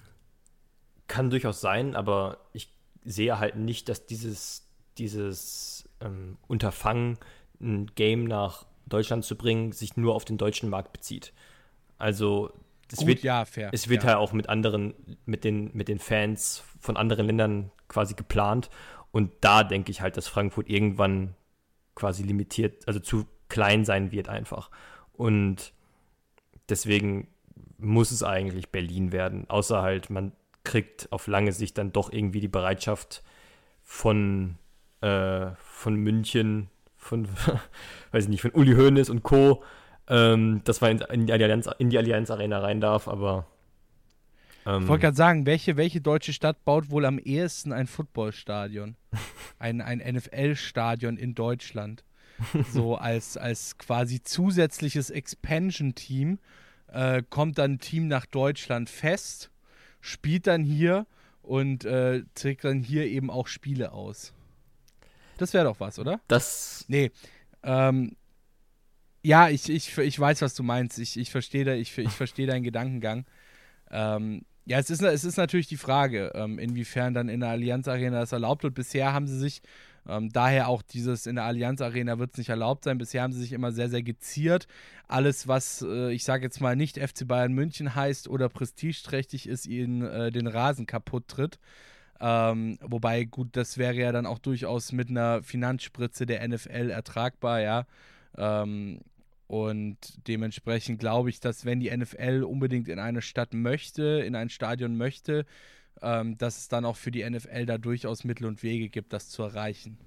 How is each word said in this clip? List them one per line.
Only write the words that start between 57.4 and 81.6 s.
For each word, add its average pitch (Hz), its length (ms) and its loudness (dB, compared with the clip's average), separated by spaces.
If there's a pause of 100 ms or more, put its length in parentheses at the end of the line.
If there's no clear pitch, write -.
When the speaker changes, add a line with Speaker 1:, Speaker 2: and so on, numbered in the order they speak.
Speaker 2:
dann 139 140 2
ein 131 80 -2
Team 160 280 -2
nach 131 160 0
Deutschland 135 640 -2
fest, - 640 -8 (500)
spielt - 460 -4
dann 170 160 4
hier 170 440 2 (360)
und, 131 420 -2
äh, 127 380 2 (120)
trägt 139 300 -4
dann 139 160 0
hier 139 260 0
eben 131 240 -2
auch 123 180 -4
Spiele 131 440 -6
aus. 101 400 -12 (1040)
Das 180 160 -2
wär 180 120 6
doch 113 160 0
was, 101 180 -8
oder? 151 300 -4
Speaker 1:
Das - 600 0
Speaker 2:
Nee. 135 220 2 (520)
Ähm, 131 540 2 (1080)
ja, 160 240 10
ich, 147 200 0
ich, 139 300 -2
ich 143 220 0
weiß, 143 220 4
was 135 120 0
du - 80 -6
meinst. 120 380 -2
Ich, 117 180 -6
ich 120 140 -6
verstehe 135 320 -2
da, 131 100 2
ich, - 240 -4
ich 113 140 -2
verstehe 131 340 -4
deinen 127 160 0
Gedankengang. 120 640 -4 (640)
Ähm, 107 540 -2 (240)
ja, 123 100 2
es 139 120 0
ist, 165 100 -2
es 156 240 4
ist 175 140 -2
natürlich 175 280 2
die 147 120 -10
Frage, 131 560 2
ähm, 107 240 -6
inwiefern 120 560 -2
dann 120 160 0
in 120 100 -4
der 120 80 -2
Allianz 120 400 -2
Arena 123 320 0
das 117 120 -4
erlaubt 120 320 0
wird. 135 100 -2
Bisher 135 400 0
haben 143 120 0
sie 131 120 -4
sich, 143 240 -4 (440)
ähm, 107 220 -4
daher 123 400 4
auch 120 140 0
dieses 123 440 -4
in 120 100 -4
der 117 80 -2
Allianz 120 360 -2